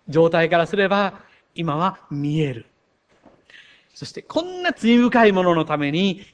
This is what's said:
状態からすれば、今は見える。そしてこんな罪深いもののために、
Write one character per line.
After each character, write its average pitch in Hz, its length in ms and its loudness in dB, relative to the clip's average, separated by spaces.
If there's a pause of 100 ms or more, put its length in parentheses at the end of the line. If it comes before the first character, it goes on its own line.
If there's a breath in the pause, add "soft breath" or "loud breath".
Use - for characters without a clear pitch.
状 165 220 2
態 165 180 2
か 170 100 2
ら 165 80 0
す 208 100 -6
れ 196 120 2
ば、 196 320 -2 (340 loud breath)
今 160 220 -6
は 180 220 -2 (120)
見 147 300 -4
え 143 120 -2
る。 113 140 -18 (1300 soft breath)
そ - 120 -16
し - 60 -16
て - 100 -16
こ - 180 -6
ん 359 220 -8
な 349 100 -2
罪 233 260 2
深 240 280 4
い 208 60 4
も 185 100 0
の 175 120 2
の 160 120 0
た 151 100 -4
め 143 160 -2
に、 185 420 -2